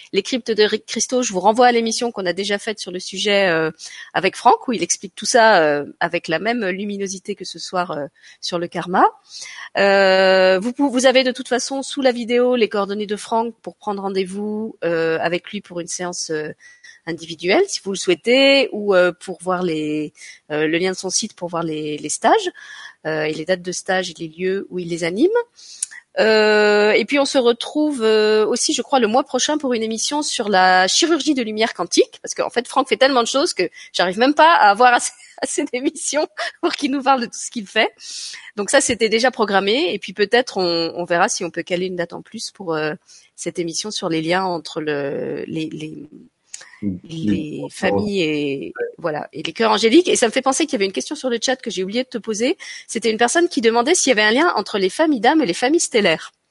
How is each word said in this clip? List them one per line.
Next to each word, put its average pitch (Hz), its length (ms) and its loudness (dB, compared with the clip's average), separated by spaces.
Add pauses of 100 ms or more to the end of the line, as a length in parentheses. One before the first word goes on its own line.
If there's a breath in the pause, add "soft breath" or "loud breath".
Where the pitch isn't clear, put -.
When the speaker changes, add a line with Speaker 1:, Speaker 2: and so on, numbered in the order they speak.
(120)
Speaker 1:
les 202 120 0
cryptes 233 280 -4
de 214 120 4
ri-, 214 220 0
cristaux, 247 380 -2
je 233 80 -4
vous 185 80 -2
renvoie 220 280 6
à 247 40 8
l'émission 233 400 0
qu'on 202 140 -6
a 175 80 0
déjà 202 260 -4
faite 214 200 -8
sur - 120 -12
le 180 80 -10
sujet, 196 480 0
euh, 160 240 2 (420 loud breath)
avec - 220 0
Franck, - 320 2
où 254 60 -2
il 170 100 -2
explique - 320 -6
tout - 100 -12
ça, 220 380 6
euh, 147 220 0 (160)
avec 170 260 -2
la 160 120 0
même 226 280 -2
luminosité 196 680 -6
que - 100 -14
ce - 140 -14
soir, 180 320 -4
euh, 147 160 -6 (340 loud breath)
sur - 180 -6
le 170 80 -4
karma. 180 380 0 (720 loud breath)
Euh, 190 840 6
vous 240 140 -4
pou-, 285 160 0
vous 254 160 0
avez 262 180 6
de 254 80 0
toute 254 160 -10
façon 262 340 -4
sous 277 200 -8
la 262 100 4
vidéo 240 440 0
les 226 140 2
coordonnées 202 380 -4
de 208 80 -4
Franck 226 460 -4
pour 175 160 -14
prendre 202 240 -8
rendez-vous, 202 800 -6
euh, 165 380 0
avec 170 280 -4
lui 202 120 -10
pour 175 180 -12
une 170 80 -10
séance, 180 420 -8
euh, 156 200 -6 (560 loud breath)
individuelle, 165 600 -2
si - 160 -8
vous 196 80 -8
le 190 60 -6
souhaitez, 262 760 2
ou, 208 240 0
euh, 180 160 6
pour - 300 -14
voir 180 200 -2
les, 151 520 -4 (380 loud breath)
euh, 151 160 0
le 160 100 0
lien 185 140 0
de 185 40 -6
son 190 140 -8
site - 240 -4
pour 175 160 -10
voir 170 120 -4
les, 151 360 -6
les 151 100 -10
stages, 359 420 2 (560 loud breath)
euh, 156 180 -2
et 156 100 -2
les 156 100 -8
dates 185 180 -2
de 175 120 -8
stage 185 360 -4
et 170 80 -14
les 165 120 -10
lieux 185 400 -4
où 180 100 -8
il 175 80 -8
les 170 160 -4
anime. 190 240 2 (880 loud breath)
Euh, 214 760 4
et 196 120 4
puis 277 160 0
on 277 60 4
se 277 120 0
retrouve, 262 640 0
euh, 214 420 4
aussi, - 280 0
je 262 80 -2
crois, 269 180 2
le 226 80 4
mois 240 180 2
prochain 294 320 -2
pour 269 160 -2
une 220 100 -2
émission 220 380 -4
sur - 260 -4
la 185 400 6
chirurgie 302 460 2
de 254 80 0
lumière 214 320 -2
quantique, - 480 0
parce - 140 -12
qu'en - 140 -4
fait, - 200 -4
Franck - 180 0
fait - 80 2
tellement 262 280 4
de 226 40 -2
choses 285 260 0
que 185 100 -2 (280 loud breath)
j'arrive 185 260 0
même 262 160 4
pas 320 220 8
à 208 140 6
avoir 240 240 6
assez, - 180 0 (140)
<laughs> - 160 -16
assez - 320 -4
d'émissions 285 540 -4 (340 loud breath)
pour 339 100 0
qu'il 277 200 -4
nous 269 120 -4
parle 262 160 4
de 233 60 -4
tout - 80 -14
ce - 180 -12
qu'il 202 160 -10
fait. 226 240 0 (640 loud breath)
Donc 202 140 -6
ça, - 100 4
c'était 233 300 0
déjà 226 200 2
programmé, 202 640 0
et 202 60 -6
puis - 140 -14
peut-être 220 420 0
on, 170 400 -2
on 175 80 -6
verra 175 240 2
si - 160 -6
on 170 60 -6
peut 170 140 -8
caler 180 240 -4
une 185 100 -6
date 170 160 -6
en - 80 -14
plus - 300 -14
pour, 165 240 -6
euh, 156 180 -2 (420 soft breath)
cette - 240 -8
émission 170 320 -6
sur 196 160 -6
les 165 140 -2
liens 180 240 0
entre 170 340 -6
le, 143 680 -6
les, 160 220 -6
les, 156 380 -12 (760 loud breath)
Speaker 2:
Mm. 98 160 -4 (120)
Speaker 1:
les 151 540 -4
Speaker 2:
Mm. - 60 -12
Speaker 1:
familles 202 520 -2
et, 147 560 -4
Speaker 2:
Ouais. 480 80 -4 (120)
Speaker 1:
voilà, 156 340 -6
et - 100 -12
les 165 120 -6
cœurs 226 180 2
angéliques. 226 380 4
Et 214 80 2
ça 240 100 2
me 220 60 0
fait 262 80 0
penser 277 240 2
qu'il - 80 -6
y - 20 -2
avait 196 100 0
une 196 60 -4
question 262 240 -8
sur 254 140 -6
le 233 120 -2
chat 254 140 0
que 240 160 -10
j'ai 180 120 -6
oublié 208 200 -4
de 254 60 -10
te - 80 -10
poser. 220 400 -2 (300 loud breath)
C'était 226 220 -2
une 220 80 0
personne 240 300 4
qui 285 140 -2
demandait 233 340 4
s'il - 140 0
y - 20 4
avait 214 100 4
un 214 100 6
lien 277 260 4
entre 208 200 -4
les 190 120 2
familles 302 320 0
d'âmes 302 200 4
et 262 40 2
les 175 80 -2
familles 277 260 0
stellaires. 190 540 0 (180)